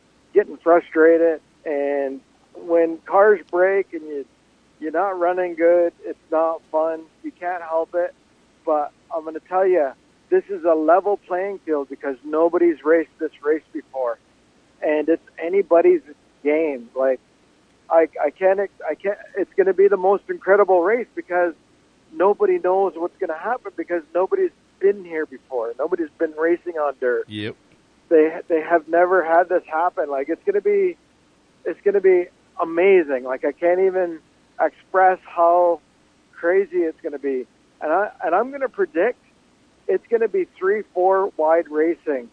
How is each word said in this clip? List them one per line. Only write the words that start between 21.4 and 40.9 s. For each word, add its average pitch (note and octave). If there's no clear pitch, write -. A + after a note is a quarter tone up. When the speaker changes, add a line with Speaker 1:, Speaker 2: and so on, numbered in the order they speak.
Speaker 1:
nobody F#3+
knows F#3
what's E3+
gonna E3
happen A3
because E3+
nobody's E4+
been G3+
here D#3+
before. A#2+
Nobody's E3
been D#3+
racing E3
on D3
dirt. B2
Speaker 2:
Yep. G#2+
Speaker 1:
They, D#3+
they E3
have E3
never F3
had E3+
this E3+
happen. D#3+
Like, C#3
it's D#3+
gonna G3+
be, G3
it's -
gonna G3+
be F3+
amazing. E3
Like, C3
I C#3+
can't F3
even F#3
express F#3
how E3+
crazy F3+
it's E3
gonna D3
be. C3
And D#3
I, G3
and E3
I'm A#3
gonna C4+
predict G3+
it's F#3+
gonna A3+
be F#3
three, G3